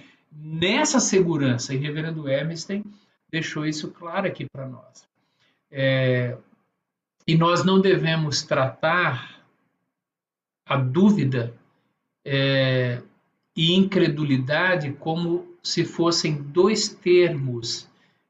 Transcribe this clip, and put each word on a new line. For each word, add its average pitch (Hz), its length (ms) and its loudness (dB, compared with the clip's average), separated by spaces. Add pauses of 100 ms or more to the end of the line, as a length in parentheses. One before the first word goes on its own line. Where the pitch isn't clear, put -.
(300)
nessa 175 720 -2
segurança, 139 720 0
e 131 40 -2
o - 20 -2
reverendo 156 480 -6
Emerson 165 540 -4 (480)
deixou 156 360 -6
isso 156 240 -6
claro 165 360 -6
aqui 131 220 -6
pra 135 200 -14
nós. - 400 -20 (640)
É, 131 640 0 (880)
e 165 100 4
nós 170 280 4
não 190 160 4
devemos 160 640 0
tratar 151 1000 -2 (1200)
a 143 100 -2
dúvida, 131 800 2 (720)
é, 131 800 0 (540)
e 165 180 2
incredulidade 151 1200 2
como 170 680 -4
se - 220 -2
fossem 165 580 0
dois 185 460 2
termos, 147 1000 0 (420)